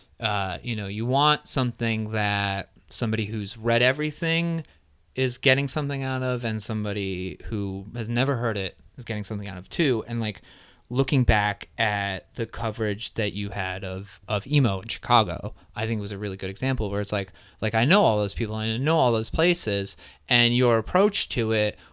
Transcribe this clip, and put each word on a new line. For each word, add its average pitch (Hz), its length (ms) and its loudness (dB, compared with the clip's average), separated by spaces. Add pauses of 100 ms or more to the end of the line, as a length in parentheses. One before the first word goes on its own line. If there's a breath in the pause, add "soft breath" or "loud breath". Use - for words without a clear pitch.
(200 soft breath)
uh, 101 420 -4
you 120 140 -4
know, 104 100 -4
you 104 180 -4
want 143 440 2
something 117 640 -2
that 101 580 -2 (200)
somebody 110 360 -2
who's 104 320 -6
read 117 240 2
everything 160 840 0 (520 soft breath)
is 131 240 0
getting 135 280 4
something 143 360 -4
out 131 180 -2
of, 127 240 -2
and 110 160 -2
somebody 98 840 -4
who 98 400 -4 (100)
has 113 120 -6
never 123 300 2
heard 113 180 -2
it 95 220 -6 (200)
is 120 60 -14
getting 107 200 -6
something 101 240 -6
out 95 100 -8
of 90 100 -12
too. 131 400 0
And, 117 140 -4
like, 107 200 -4 (480 soft breath)
looking 131 340 2
back 104 540 2
at 101 580 -2
the 113 100 -4
coverage 110 720 -4
that 107 180 -2
you 101 160 -4
had 95 340 -6
of, 95 440 -10
of 104 180 -2
emo 123 340 2
in - 80 -10
Chicago, 107 640 0 (220 soft breath)
I 110 120 -4
think 113 120 -2
was 104 120 -8
a 98 60 -8
really 98 200 -6
good 95 140 -6
example 120 400 -2
where 101 100 0
it's 101 100 -6
like, 101 220 -2 (260 soft breath)
like, 107 140 -2
I 113 100 4
know 180 200 6
all 107 160 4
those 101 160 0
people 107 220 -4
and 110 140 -2
I 113 60 -2
know 151 200 2
all 127 140 6
those 113 180 0
places, 110 680 0 (320 loud breath)
and 120 260 6
your 120 220 6
approach 196 520 2
to 113 220 0
it 107 260 2 (160 soft breath)